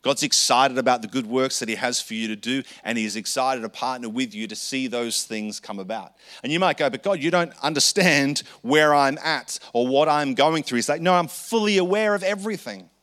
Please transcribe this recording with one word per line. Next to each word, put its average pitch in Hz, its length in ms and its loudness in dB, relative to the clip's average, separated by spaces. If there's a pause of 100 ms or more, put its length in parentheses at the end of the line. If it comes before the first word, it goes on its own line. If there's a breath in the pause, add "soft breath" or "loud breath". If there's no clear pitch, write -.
God's 139 220 0
excited 131 540 4
about 123 240 2
the 107 60 -10
good 120 180 -4
works 127 340 -2
that 113 100 -6
he 110 60 -2
has 123 260 -2
for - 140 -10
you 110 120 -4
to 107 80 -6
do, 127 280 -6 (200 loud breath)
and 117 140 -4
he's 107 180 -4
excited 127 460 -2
to 110 80 -8
partner 123 400 -6
with 117 240 -4
you 107 140 -8
to 107 80 -10
see 131 320 -6
those 117 360 -4
things 107 360 -8
come 101 200 -12
about. 98 340 -10 (300 loud breath)
And 131 80 -6
you 165 80 -2
might 180 180 2
go, 143 120 2
"But - 140 -8
God, 190 180 0
you 165 100 0
don't 170 300 0
understand 151 800 2 (180 loud breath)
where 151 320 6
I'm 143 260 4
at 147 400 -4 (140 loud breath)
or 120 140 2
what 143 220 4
I'm 147 240 2
going 151 300 4
through." 123 140 -2
He's 117 120 0
like, 156 120 0
"No, 180 120 4
I'm 175 140 4
fully 208 500 0
aware 202 380 2
of 190 80 -4
everything. 190 680 -6 (140)